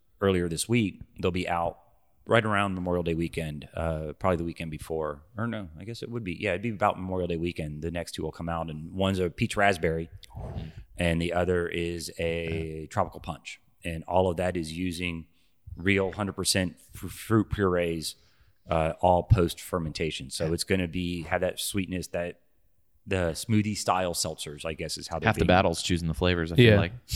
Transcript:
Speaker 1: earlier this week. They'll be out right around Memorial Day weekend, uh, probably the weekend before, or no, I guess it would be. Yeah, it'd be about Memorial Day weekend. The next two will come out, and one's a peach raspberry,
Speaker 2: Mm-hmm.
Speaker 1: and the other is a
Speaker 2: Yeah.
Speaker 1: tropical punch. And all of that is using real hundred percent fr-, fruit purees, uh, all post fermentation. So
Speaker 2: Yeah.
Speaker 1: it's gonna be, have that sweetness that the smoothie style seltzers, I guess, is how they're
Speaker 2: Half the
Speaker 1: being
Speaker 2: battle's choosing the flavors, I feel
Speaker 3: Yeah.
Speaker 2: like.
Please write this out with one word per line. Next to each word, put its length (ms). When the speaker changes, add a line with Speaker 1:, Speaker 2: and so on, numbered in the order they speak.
Speaker 1:
earlier 260
this 220
week. 320
They'll 120
be 180
out 300
right 180
around 300
Memorial 280
Day 120
weekend, 580
uh, 460
probably 180
the 80
weekend 260
before, 520
or 80
no, 220
I 60
guess 180
it 80
would 120
be. 160
Yeah, 120
it'd 100
be 80
about 300
Memorial 300
Day 100
weekend. 420
The 100
next 220
two 100
will 80
come 200
out, 180
and 240
one's 260
a 120
peach 260
raspberry, 540
Speaker 2:
Mm-hmm. 300
Speaker 1:
and 240
the 100
other 340
is 520
a 640
Speaker 2:
Yeah. 60
Speaker 1:
tropical 320
punch. 380
And 220
all 260
of 60
that 180
is 200
using 500
real 360
hundred 220
percent 420
fr-, 160
fruit 420
purees, 680
uh, 320
all 220
post 380
fermentation. 720
So 160
Speaker 2:
Yeah. 80
Speaker 1:
it's 100
gonna 240
be, 340
have 180
that 200
sweetness 480
that 320
the 260
smoothie 440
style 360
seltzers, 520
I 100
guess, 240
is 100
how 100
they're 100
Speaker 2:
Half 80
the 40
Speaker 1:
being 80
Speaker 2:
battle's 340
choosing 240
the 80
flavors, 380
I 40
feel 180
Speaker 3:
Yeah. 40
Speaker 2:
like. 140